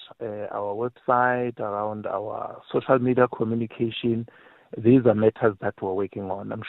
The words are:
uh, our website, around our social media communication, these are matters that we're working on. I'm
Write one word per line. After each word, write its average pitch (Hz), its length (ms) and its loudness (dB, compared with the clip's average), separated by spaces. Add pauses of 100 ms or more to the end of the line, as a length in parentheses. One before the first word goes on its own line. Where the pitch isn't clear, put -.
(220)
uh, 104 280 -8
our 104 400 -4
website, 123 680 0
around 107 460 -4
our 107 560 -8 (100)
social 131 280 2
media 123 280 4
communication, 117 1000 -2 (520)
these 120 280 6
are 117 80 8
matters 107 460 2
that 101 220 -4
we're 98 100 -2
working 98 400 -4
on. 104 220 -8
I'm 110 160 -10